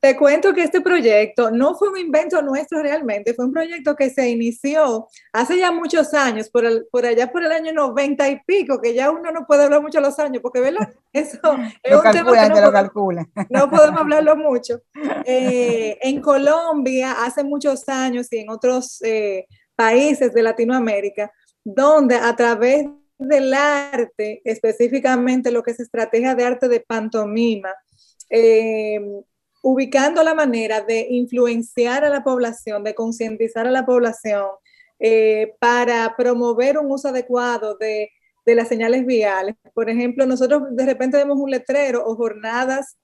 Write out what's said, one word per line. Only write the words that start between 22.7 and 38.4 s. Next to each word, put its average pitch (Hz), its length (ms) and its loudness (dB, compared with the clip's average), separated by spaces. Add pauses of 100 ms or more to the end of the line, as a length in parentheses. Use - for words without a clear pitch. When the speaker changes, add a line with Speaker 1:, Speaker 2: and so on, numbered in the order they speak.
Speaker 1:
del 269 360 2
arte, 277 920 -2
específicamente 247 1080 0
lo 233 100 -2
que 233 100 -6
es 233 100 -10
estrategia 233 540 -2
de 240 100 0
arte 247 240 -2
de 233 100 2
pantomima, 220 960 -4 (560)
eh, 220 720 2 (600)
ubicando 269 640 2
la 320 100 2
manera 233 460 0
de 220 300 -4
influenciar 247 960 -2
a 294 40 4
la 277 140 -2
población, 233 580 -4
de 214 140 -6
concientizar 226 720 -4
a 254 40 0
la 262 140 0
población, 226 600 0 (540)
eh, 220 600 2
para 240 560 0
promover 247 600 0
un 294 120 -2
uso 277 200 -4
adecuado 247 680 -4
de, 214 340 -6 (360)